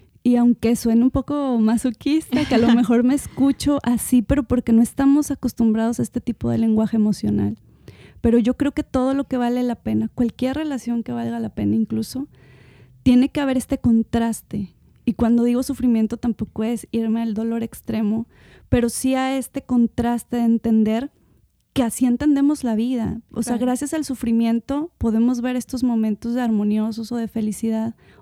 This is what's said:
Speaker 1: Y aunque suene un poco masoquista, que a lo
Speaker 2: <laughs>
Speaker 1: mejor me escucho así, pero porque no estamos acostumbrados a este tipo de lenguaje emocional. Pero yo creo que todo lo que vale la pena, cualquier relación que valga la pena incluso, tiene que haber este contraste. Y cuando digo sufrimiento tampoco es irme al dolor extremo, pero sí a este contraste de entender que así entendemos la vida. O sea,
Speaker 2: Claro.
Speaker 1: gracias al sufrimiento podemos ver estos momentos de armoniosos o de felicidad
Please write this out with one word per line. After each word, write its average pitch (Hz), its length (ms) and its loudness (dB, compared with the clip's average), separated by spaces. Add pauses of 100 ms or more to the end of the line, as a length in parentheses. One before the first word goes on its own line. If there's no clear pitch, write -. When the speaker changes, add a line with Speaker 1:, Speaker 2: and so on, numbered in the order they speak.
(240)
Speaker 1:
Y 240 120 4
aunque 240 400 2
suene 233 280 2
un 262 80 4
poco 269 480 -2
masoquista, 254 840 0
que 247 100 0
a - 20 4
lo 233 100 4
Speaker 2:
<laughs> 233 80 6
Speaker 1:
mejor 233 280 4
me 254 120 2
escucho 277 680 0
así, 247 380 2
pero 277 220 0
porque 240 300 0
no 226 80 6
estamos 277 500 2
acostumbrados 226 680 -2
a 240 40 -2
este 226 180 -6
tipo 240 280 -4
de 233 80 0
lenguaje 220 400 2
emocional. 208 600 0 (640)
Pero 233 200 4
yo 240 180 2
creo 285 140 0
que 302 120 -4
todo 262 300 0
lo 277 120 -2
que 262 120 -4
vale 247 260 0
la 240 120 -2
pena, 220 400 -4
cualquier 247 420 -2
relación 240 460 -4
que 247 80 -10
valga 233 280 -6
la 220 140 -6
pena 214 220 -2
incluso, 226 520 -4 (760)
tiene 247 260 6
que 202 100 -6
haber 254 160 0
este 269 220 -2
contraste. 226 960 0 (320)
Y 196 80 0
cuando 233 320 2
digo 240 180 2
sufrimiento 233 540 0
tampoco 220 480 -4
es 233 260 -4
irme 226 300 -2
al 226 140 -4
dolor 226 280 -4
extremo, 220 640 -4 (400)
pero 240 220 2
sí 262 260 -2
a 262 220 -2
este 269 240 -8
contraste 240 720 -2
de 240 80 0
entender 226 680 0 (600)
que 262 120 0
así 233 220 0
entendemos 277 600 2
la 226 100 0
vida. 226 460 -2 (100)
O - 120 -6
sea, 240 100 -4
Speaker 2:
Claro. 240 140 0
Speaker 1:
gracias 254 260 -2
al 311 100 -4
sufrimiento 233 960 -2
podemos 233 420 0
ver 247 160 -4
estos 254 300 -6
momentos 226 480 -2
de 247 80 -2
armoniosos 214 720 -2
o - 20 -4
de 226 140 -6
felicidad 220 640 -4 (260)